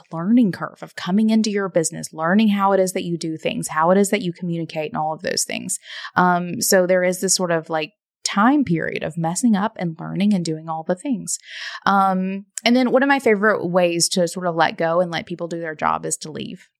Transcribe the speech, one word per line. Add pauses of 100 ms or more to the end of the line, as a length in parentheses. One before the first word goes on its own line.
(120)
learning
curve
of
coming
into
your
business,
learning
how
it
is
that
you
do
things,
how
it
is
that
you
communicate
and
all
of
those
things. (360)
Um,
so
there
is
this
sort
of,
like, (300)
time
period
of
messing
up
and
learning
and
doing
all
the
things. (480)
Um, (180)
and
then
one
of
my
favorite
ways
to
sort
of
let
go
and
let
people
do
their
job
is
to
leave. (120)